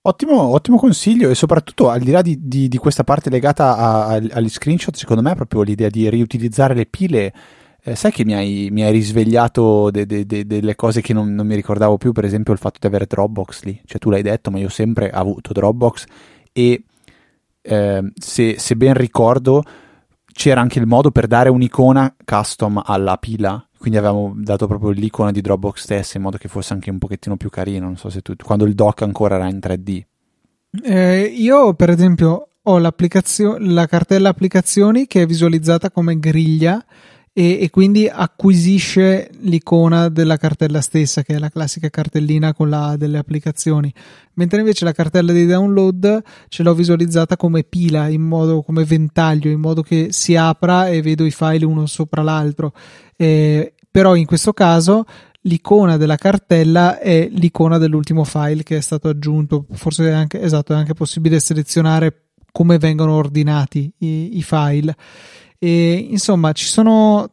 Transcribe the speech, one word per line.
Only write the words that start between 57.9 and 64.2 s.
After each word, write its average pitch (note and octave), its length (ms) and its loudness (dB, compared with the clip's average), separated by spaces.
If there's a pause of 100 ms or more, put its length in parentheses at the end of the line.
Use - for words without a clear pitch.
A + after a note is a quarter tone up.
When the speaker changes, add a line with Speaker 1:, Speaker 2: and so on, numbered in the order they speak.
Speaker 2:
file D3+ 400 -4
che D#3+ 120 -4
è D3 40 -2
stato D#3 280 -4
aggiunto. D3+ 640 -2
Forse D#3+ 360 -2
è D#3 40 2
anche, D#3 280 -2
esatto, D#3 320 -2
è D3+ 40 2
anche D3+ 180 -2
possibile D#3+ 440 -2
selezionare D#3+ 920 -2 (200)
come E3+ 280 2
vengono D#3 360 0
ordinati D3 840 -2
i, E3 400 -6